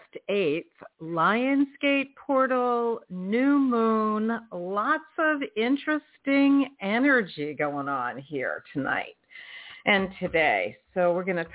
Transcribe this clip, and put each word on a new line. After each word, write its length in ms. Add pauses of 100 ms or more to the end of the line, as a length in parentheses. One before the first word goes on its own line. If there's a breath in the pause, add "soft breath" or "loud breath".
(280)
eighth 460 (260)
Lionsgate 1160
Portal 880 (100)
New 480
Moon. 800 (120)
Lots 520 (160)
of 240 (120)
interesting 1300
energy 720
going 340
on 300
here 460 (100)
tonight 440 (680 loud breath)
and 240 (100)
today. 560 (200)
So 180
we're 100
gonna 300